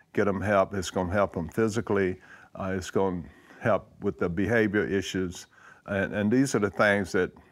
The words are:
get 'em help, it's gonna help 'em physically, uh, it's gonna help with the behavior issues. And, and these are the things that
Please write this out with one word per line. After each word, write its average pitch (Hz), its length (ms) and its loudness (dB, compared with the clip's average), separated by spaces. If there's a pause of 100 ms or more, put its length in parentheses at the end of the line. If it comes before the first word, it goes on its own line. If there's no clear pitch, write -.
(120)
get 101 160 2
'em 95 120 0
help, 98 340 2
it's 95 160 -4
gonna 90 220 -2
help 101 240 0
'em 85 120 -4
physically, 101 720 0 (340)
uh, 95 220 -6
it's 92 160 -8
gonna 92 320 0 (340)
help 104 320 0 (100)
with 101 160 -4
the 92 120 -2
behavior 101 560 2
issues. 95 640 -4 (380)
And, 98 280 -2
and 104 160 0
these 131 240 2
are 110 60 2
the 101 100 0
things 101 420 2
that 92 200 0 (200)